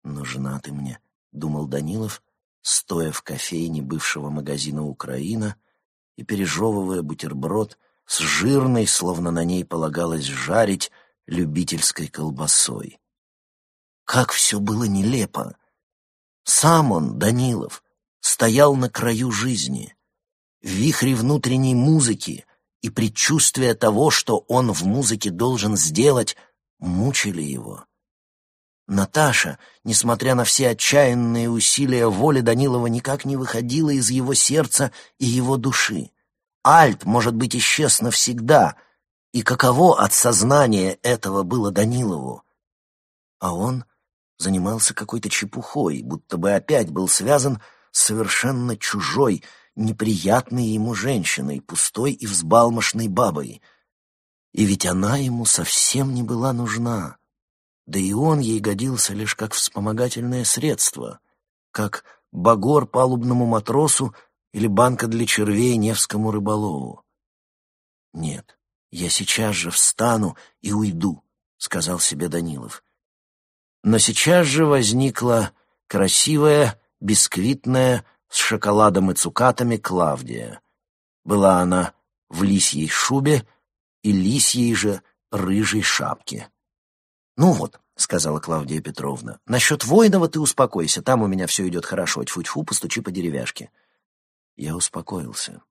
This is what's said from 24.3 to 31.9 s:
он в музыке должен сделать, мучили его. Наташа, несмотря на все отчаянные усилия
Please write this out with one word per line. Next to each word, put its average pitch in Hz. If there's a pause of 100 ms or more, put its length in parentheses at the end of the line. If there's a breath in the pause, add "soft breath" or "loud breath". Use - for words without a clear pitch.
он 123
в 85
музыке 113
должен 107
сделать, 113 (440 soft breath)
мучили 90
его. 62 (1040)
Наташа, 101 (240 soft breath)
несмотря 120
на 120
все 123
отчаянные 120
усилия 120